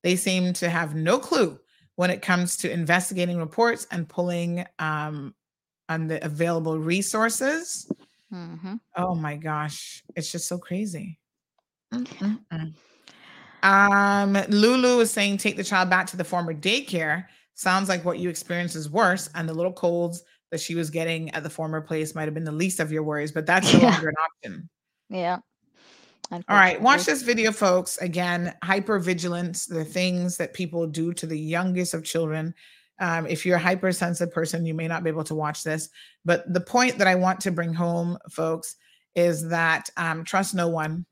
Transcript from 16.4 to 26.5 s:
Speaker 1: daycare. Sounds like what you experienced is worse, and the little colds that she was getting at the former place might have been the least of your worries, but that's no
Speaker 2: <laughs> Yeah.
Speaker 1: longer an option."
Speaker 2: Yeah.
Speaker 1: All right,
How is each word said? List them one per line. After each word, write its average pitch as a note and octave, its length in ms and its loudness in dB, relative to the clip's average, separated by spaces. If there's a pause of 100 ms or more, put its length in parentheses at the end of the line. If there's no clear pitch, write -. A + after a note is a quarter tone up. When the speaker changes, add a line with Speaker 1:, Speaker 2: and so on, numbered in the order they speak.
Speaker 1:
daycare. F3+ 720 -2 (300)
Sounds F#3+ 340 0
like F3 160 0
what E3+ 140 0
you F3+ 100 -2
experienced E3+ 460 -6
is D3+ 140 -8
worse, F#3 460 2
and E3 140 -4
the D#3+ 40 -4
little F3 200 -2
colds F3 500 -2 (280)
that E3 100 -6
she E3+ 140 -6
was E3 140 -2
getting E3 420 -4
at D#3 120 -6
the D3 60 -8
former D#3 320 -6
place D#3 340 -4
might D#3 100 -4
have D3+ 80 -4
been D#3+ 120 -6
the D3+ 60 -6
least F3+ 280 -2
of D#3 120 -2
your D#3 120 -2
worries, D3+ 280 -4
but D#3+ 140 -4
that's F#3 280 6
no - 60 10
Speaker 2:
<laughs> - 20 10
Yeah. A#3+ 100 10
Speaker 1:
longer D#3+ 180 0
an D#3 60 -4 (100)
option." A2+ 440 -12 (400)
Speaker 2:
Yeah. F3+ 300 -2 (920)
Speaker 1:
All F3 200 -8
right, F#3 320 6